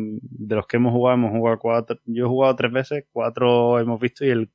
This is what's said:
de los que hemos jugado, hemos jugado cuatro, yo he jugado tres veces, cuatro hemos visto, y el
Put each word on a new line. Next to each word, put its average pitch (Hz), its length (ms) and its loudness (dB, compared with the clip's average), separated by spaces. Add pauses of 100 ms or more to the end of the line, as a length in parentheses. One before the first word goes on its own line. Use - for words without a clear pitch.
(220)
de 107 340 -8
los 117 120 -2
que - 100 -2
hemos 120 160 4
jugado, 123 240 2
hemos 113 140 0
jugado 113 280 0
cuatro, 117 460 -2
yo 117 200 -2
he - 20 0
jugado 131 280 2
tres 123 160 0
veces, 135 400 -4
cuatro 120 680 2
hemos 117 220 -2
visto, 123 240 -4
y 135 40 2
el 113 260 0